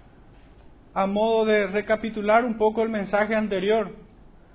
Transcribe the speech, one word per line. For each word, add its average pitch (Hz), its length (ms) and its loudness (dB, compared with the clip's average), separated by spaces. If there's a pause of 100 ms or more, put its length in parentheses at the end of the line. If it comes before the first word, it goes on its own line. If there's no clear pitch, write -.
(920)
a 190 140 0
modo 220 380 0
de 214 220 2
recapitular 214 760 0
un 233 140 -4
poco 220 260 2
el 226 60 -2
mensaje 208 440 -2
anterior. 208 640 0 (600)